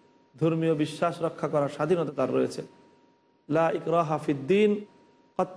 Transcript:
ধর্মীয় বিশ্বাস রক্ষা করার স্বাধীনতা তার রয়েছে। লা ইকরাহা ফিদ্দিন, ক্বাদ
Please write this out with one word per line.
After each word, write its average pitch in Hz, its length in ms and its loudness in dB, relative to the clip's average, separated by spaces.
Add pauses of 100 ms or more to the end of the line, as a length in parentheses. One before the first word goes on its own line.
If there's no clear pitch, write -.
(400)
ধর্মীয় 160 360 2
বিশ্বাস 165 460 -2
রক্ষা 165 260 -4
করার 143 220 0
স্বাধীনতা 156 420 -2
তার 127 220 -2
রয়েছে। 131 280 0 (880)
লা 160 220 2
ইকরাহা 160 460 0
ফিদ্দিন, 185 580 2 (580)
ক্বাদ 185 240 -2